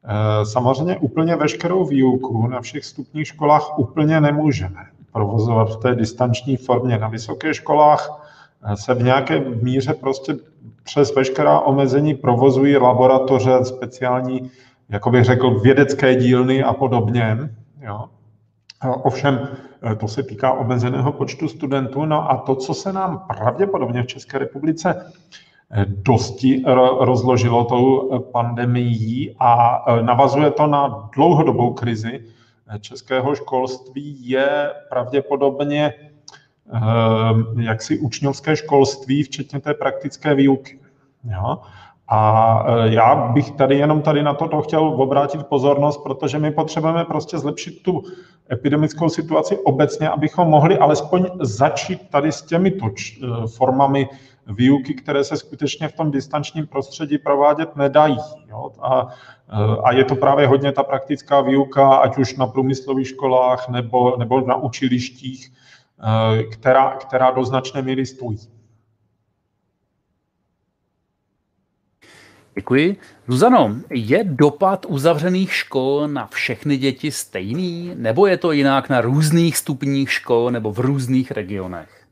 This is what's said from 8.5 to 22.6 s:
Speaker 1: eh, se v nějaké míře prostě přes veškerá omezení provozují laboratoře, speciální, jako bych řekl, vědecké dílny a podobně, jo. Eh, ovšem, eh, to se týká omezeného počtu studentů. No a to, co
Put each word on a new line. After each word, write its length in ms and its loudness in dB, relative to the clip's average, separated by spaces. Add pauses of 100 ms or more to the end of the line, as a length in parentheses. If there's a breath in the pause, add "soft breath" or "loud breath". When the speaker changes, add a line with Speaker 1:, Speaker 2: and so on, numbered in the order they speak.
Speaker 1:
eh, 120 -4
se 160 -2
v 100 0
nějaké 360 2
míře 540 -2
prostě 420 -6 (480)
přes 320 0
veškerá 440 2
omezení 540 2
provozují 640 4
laboratoře, 880 4
speciální, 880 -6 (380 loud breath)
jako 200 -2
bych 140 6
řekl, 360 2
vědecké 560 4
dílny 480 2
a 100 0
podobně, 760 -2 (320)
jo. 240 -12 (800)
Eh, 60 -4
ovšem, 580 -2 (440 loud breath)
eh, 40 -2
to 120 -6
se 160 -6
týká 300 -2
omezeného 580 -2
počtu 360 -6
studentů. 580 -4
No 260 -2
a 60 0
to, 180 -2
co 180 -8